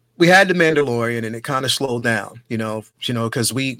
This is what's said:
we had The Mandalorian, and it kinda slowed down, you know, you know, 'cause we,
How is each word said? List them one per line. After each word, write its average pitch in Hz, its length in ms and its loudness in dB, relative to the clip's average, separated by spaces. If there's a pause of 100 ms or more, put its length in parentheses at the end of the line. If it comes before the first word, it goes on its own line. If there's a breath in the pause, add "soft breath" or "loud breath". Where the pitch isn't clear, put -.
(180)
we 170 100 4
had 190 200 6
The 185 60 0
Mandalorian, 123 720 0
and 113 100 -8
it 117 80 -12
kinda 135 240 -2
slowed 123 360 -2
down, 113 440 -2
you 117 100 -4
know, 110 280 -6 (160)
you 127 120 -4
know, 113 160 -2
'cause 113 220 -2
we, 131 280 -4